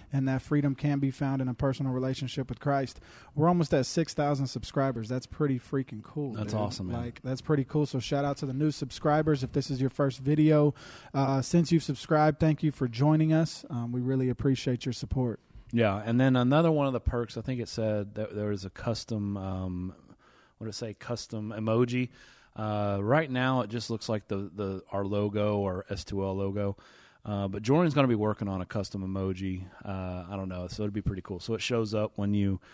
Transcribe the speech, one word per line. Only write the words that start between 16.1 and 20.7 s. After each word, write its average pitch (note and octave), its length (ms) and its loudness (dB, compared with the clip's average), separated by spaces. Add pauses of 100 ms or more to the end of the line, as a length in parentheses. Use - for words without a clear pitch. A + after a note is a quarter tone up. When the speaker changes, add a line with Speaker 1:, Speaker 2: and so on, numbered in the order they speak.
Speaker 2:
then C3 160 6
another C#3+ 380 6
one C#3+ 140 2
of C3 60 0
the A#2+ 60 -2
perks, A#2+ 380 -2
I A#2+ 40 -4
think B2 200 -4
it A2 80 -6
said G#2 460 -2
that G#2 200 -6
there G#2 160 -2
is F#2+ 140 -4
a F#2+ 40 -10
custom, G#2 680 -4
um, F#2 560 -4 (640)
what A2 80 -10
did A2 60 -8